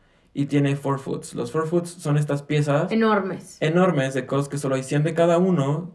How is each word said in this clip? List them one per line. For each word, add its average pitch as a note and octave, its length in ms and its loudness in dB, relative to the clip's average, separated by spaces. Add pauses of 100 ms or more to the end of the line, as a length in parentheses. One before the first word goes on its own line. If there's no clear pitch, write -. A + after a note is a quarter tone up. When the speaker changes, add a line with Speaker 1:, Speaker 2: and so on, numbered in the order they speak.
(340)
Speaker 1:
Y C#3+ 120 0
tiene C#3 300 2
four C#3 220 -4
foots. - 360 -8
Los - 160 -6
four D#3 160 -2
foots E3+ 240 0
son D3 280 0
estas D3 240 0
piezas D3 500 0
Speaker 2:
Enormes. G#3 680 0
Speaker 1:
enormes D#3 540 2
de C3 120 -2
Cos, C#3 240 -2
que D3 80 -6
solo C#3 160 -2
hay C3 80 -2
cien D3 200 0
de D#3+ 120 0
cada E3+ 240 4
uno, E3+ 560 2